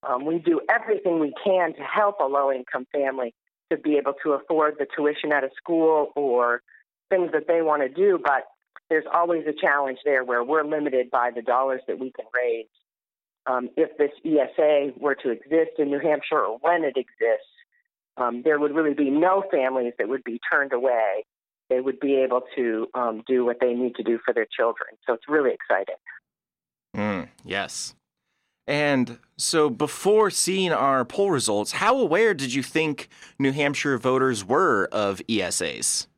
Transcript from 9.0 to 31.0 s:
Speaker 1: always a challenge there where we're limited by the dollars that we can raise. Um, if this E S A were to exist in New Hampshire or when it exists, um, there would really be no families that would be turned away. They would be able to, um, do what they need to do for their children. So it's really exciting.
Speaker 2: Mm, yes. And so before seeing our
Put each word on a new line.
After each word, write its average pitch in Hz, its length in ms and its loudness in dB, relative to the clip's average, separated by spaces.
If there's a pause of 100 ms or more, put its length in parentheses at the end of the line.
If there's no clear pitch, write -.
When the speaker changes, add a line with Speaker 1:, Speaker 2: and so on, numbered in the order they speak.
Speaker 1:
always 170 320 2
a 151 60 -2
challenge 143 520 0
there 135 200 2
where 123 200 0
we're 151 180 0
limited 147 480 -2
by 123 240 2
the 120 60 -8
dollars 127 460 0
that 113 120 -4
we 127 120 -8
can - 240 -14
raise. 117 320 -2 (800)
Um, 127 300 -2
if 151 220 -2
this 143 120 2 (140)
E 151 140 2
S 127 200 0
A 147 400 2
were 139 180 0
to 135 140 -4
exist 160 480 0
in 143 120 0
New 143 100 -2
Hampshire 151 400 0
or 110 200 -2
when 165 240 2
it 135 120 -2
exists, 117 560 -2 (640)
um, 120 260 -4
there 151 160 2
would 147 160 0
really 156 200 2
be 143 160 0
no 180 400 4
families 131 480 0
that 104 100 -2
would 131 160 -4
be 117 160 -8 (120)
turned 139 200 0
away. 113 520 0 (460)
They 127 100 2
would 135 180 -4
be 139 180 0
able 127 260 2 (140)
to, 113 380 -2
um, 117 320 -4
do 127 180 2
what 120 140 0
they 123 140 2
need 120 240 -2
to 117 60 -8
do 117 220 0
for 117 100 0
their 110 200 0
children. - 360 -2 (160)
So 123 80 0
it's - 140 -12
really 147 240 2
exciting. - 440 -4 (1000)
Speaker 2:
Mm, 98 340 -4 (140)
yes. - 520 -8 (720)
And 139 520 0 (200)
so 156 320 2
before 190 600 2
seeing 185 420 0
our 131 340 2